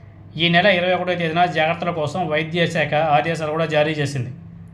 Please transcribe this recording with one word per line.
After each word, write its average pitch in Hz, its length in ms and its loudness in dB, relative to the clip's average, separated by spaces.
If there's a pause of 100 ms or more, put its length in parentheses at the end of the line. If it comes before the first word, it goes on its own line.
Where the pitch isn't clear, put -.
(380)
ఈ 170 120 2
నెల 175 160 4
ఇరవై 180 280 2
ఒకటో 180 220 0
తేదీన 170 300 2
జాగ్రత్తల 165 460 0
కోసం 160 360 -4
వైద్య 160 400 0
శాఖ 156 260 -2
ఆదేశాలు 156 580 2
కూడా 160 140 0
జారీ 156 260 2
చేసింది. 139 400 -4 (420)